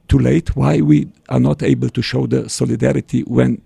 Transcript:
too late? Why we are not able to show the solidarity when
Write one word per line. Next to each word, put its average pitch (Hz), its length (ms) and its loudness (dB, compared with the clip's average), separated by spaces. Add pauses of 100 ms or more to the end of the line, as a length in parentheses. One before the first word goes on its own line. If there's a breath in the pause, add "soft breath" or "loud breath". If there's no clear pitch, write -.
too 139 100 4
late? 135 380 0
Why 139 240 0
we 151 280 2 (200)
are 147 120 0
not 147 220 0
able 127 280 0
to 120 120 -4
show 131 240 -2
the 131 220 -2
solidarity 127 760 -2
when 123 440 0